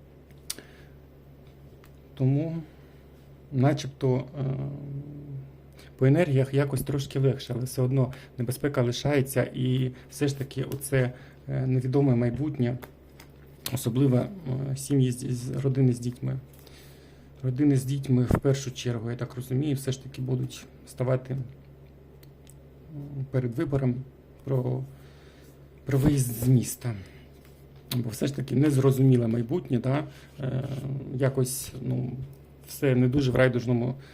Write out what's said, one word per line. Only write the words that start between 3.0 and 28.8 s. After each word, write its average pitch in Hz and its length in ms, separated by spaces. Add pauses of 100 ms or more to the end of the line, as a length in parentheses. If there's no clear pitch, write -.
начебто, 135 720 (160)
е, 139 40 (1500)
по 135 80
енергіях 135 480
якось 135 280
трошки 139 380
легше, 127 340
але 117 100
все 127 180
одно 127 320 (240)
небезпека 131 440
лишається, 131 600 (100)
і 127 380 (180)
все - 180
ж 135 100
таки 131 260
оце, 127 480 (380)
е, 135 180
невідоме 131 480
майбутнє, 123 640 (960)
особливо, 123 440
е, 135 600
сім'ї 131 340
з, 123 60
з, 123 320
родини 135 440
з 113 60
дітьми. 131 400 (1040)
Родини 131 340
з 131 80
дітьми 131 380
в - 160
першу 139 320
чергу, 117 400
я 120 40
так 123 200
розумію, 131 400
все 135 160
ж - 120
таки 131 180
будуть 127 440 (220)
ставати, 131 460
м, 135 80 (1900)
перед 123 240
вибором 135 400 (480)
про, 127 400 (1000)
про 127 140
виїзд 127 440
з 123 40
міста. 120 460 (1000)
Бо 117 140
все 131 180
ж 135 80
таки 131 200
незрозуміле 131 720